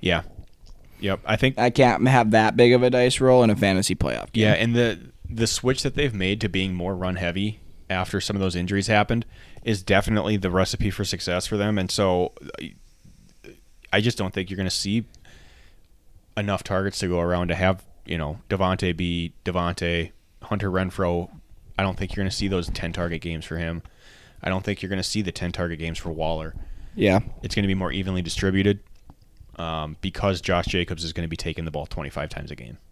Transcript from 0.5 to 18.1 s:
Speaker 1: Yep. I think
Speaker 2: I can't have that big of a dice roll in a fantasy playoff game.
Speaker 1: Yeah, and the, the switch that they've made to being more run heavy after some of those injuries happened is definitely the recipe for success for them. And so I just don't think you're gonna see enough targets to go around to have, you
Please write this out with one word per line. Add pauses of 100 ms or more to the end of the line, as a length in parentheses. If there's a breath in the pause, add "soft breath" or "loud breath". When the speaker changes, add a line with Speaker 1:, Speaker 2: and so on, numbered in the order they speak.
Speaker 1:
Yep.
I
think
Speaker 2:
I
can't
have
that
big
of
a
dice
roll
in
a
fantasy
playoff
game.
Speaker 1:
Yeah,
and
the, (300)
the
switch
that
they've
made
to
being
more
run
heavy (320)
after
some
of
those
injuries
happened (380 soft breath)
is
definitely
the
recipe
for
success
for
them.
And
so (1600)
I
just
don't
think
you're
gonna
see (1300 soft breath)
enough
targets
to
go
around
to
have, (200)
you